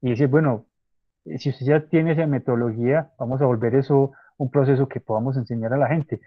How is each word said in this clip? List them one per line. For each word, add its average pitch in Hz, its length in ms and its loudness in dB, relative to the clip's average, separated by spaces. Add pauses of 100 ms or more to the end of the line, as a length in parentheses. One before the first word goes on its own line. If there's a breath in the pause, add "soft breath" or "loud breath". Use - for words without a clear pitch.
y 123 100 -2
decir, 131 180 2
"Bueno, 135 360 2 (600)
eh, 156 120 -10
si 139 120 -4
usted 131 160 -6
ya 147 160 4
tiene 160 320 0
esa 160 120 0
metodología, 123 960 -2
vamos 127 220 -4
a 143 40 2
volver 117 300 0
eso 139 380 2 (240 soft breath)
un 135 120 -4
proceso 135 380 2
que - 120 -8
podamos 120 380 -4
enseñar 117 360 -4
a 135 40 0
la 139 100 2
gente, 147 400 -4